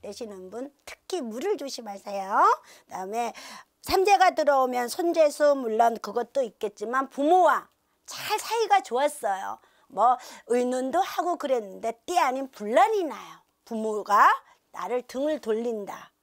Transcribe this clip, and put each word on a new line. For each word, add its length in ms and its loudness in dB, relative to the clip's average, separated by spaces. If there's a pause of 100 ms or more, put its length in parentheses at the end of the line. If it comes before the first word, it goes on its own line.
되시는 480 -14
분 220 -12 (120)
특히 360 -10
물을 360 -6
조심하세요. 880 -4 (420)
그다음에 460 -6 (500)
삼재가 480 4
들어오면 580 2
손재수 680 2
물론 420 2
그것도 440 -4
있겠지만 680 -4
부모와 580 4 (380)
잘 320 -6
사이가 440 2
좋았어요. 760 -4 (300)
뭐 280 2 (300)
의논도 540 0
하고 360 -2
그랬는데 720 -4
때 120 0
아닌 320 0
분란이 540 2
나요. 380 -12 (220)
부모가 680 4 (400)
나를 320 -6
등을 380 -4
돌린다. 720 -6 (100)